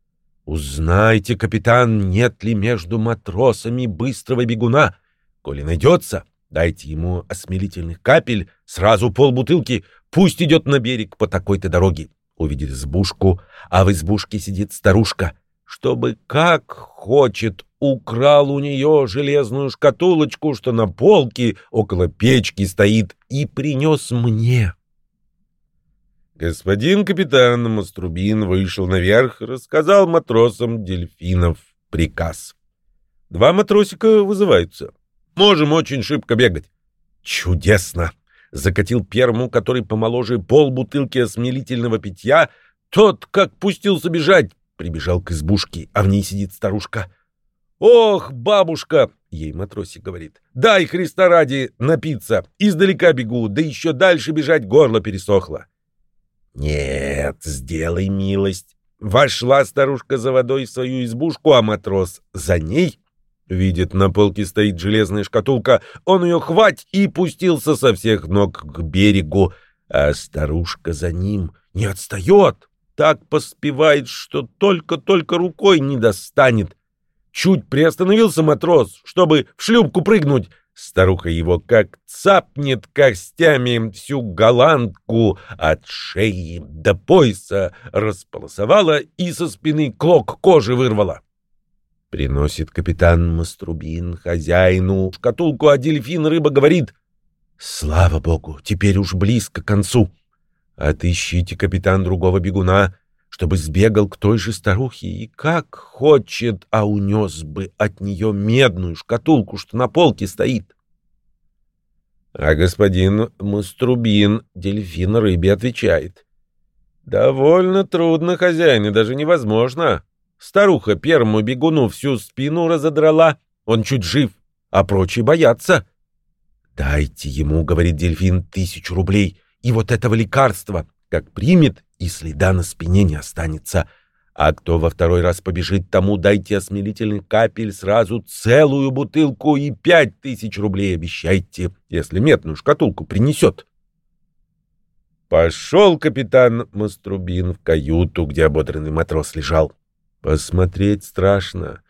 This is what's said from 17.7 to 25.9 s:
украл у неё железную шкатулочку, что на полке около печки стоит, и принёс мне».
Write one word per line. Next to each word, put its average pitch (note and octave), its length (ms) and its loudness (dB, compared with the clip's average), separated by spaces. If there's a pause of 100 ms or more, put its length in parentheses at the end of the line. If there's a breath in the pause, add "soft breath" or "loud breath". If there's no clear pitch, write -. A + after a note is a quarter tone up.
украл C#3 720 2
у C#3 80 -4
неё C#3+ 480 2
железную C#3 600 -2
шкатулочку, D3+ 840 0
что B2 160 -4
на A2+ 160 0
полке B2 720 2 (120 soft breath)
около F#2 380 -2
печки A2+ 580 0
стоит, G#2 500 0 (140)
и C3+ 160 -4
принёс D3 640 -2
мне». A#2 640 0 (1600)